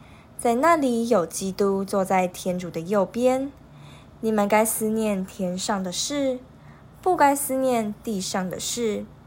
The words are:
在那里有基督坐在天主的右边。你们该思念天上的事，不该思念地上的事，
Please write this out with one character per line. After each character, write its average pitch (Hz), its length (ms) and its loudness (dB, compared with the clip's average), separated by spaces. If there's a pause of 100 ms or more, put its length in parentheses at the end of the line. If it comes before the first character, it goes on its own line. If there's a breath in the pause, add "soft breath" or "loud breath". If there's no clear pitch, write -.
(360 loud breath)
在 233 180 0
那 311 200 6
里 240 340 0
有 202 180 4
基 190 260 -6
督 196 320 0
坐 196 180 0
在 185 240 2
天 180 320 -4
主 180 120 -8
的 165 100 -6
右 190 240 0
边。 254 480 0 (680 loud breath)
你 220 100 0
们 202 160 2
该 214 160 4
思 220 240 -2
念 214 380 0
天 180 320 -6
上 190 240 -2
的 180 100 -6
事， 269 460 -2 (640 loud breath)
不 359 120 2
该 285 220 4
思 262 200 -4
念 233 460 0
地 214 160 -4
上 185 300 -4
的 175 100 -6
事， 214 460 -4 (220)